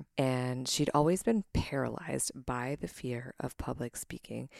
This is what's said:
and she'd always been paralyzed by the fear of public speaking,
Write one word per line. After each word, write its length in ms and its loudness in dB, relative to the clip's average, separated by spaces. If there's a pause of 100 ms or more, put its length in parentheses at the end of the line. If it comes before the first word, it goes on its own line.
(200)
and 480 0
she'd 260 2
always 300 6
been 280 4
paralyzed 800 0 (140)
by 340 -2
the 80 -6
fear 520 -6
of 180 -6
public 400 -4
speaking, 520 -8 (100)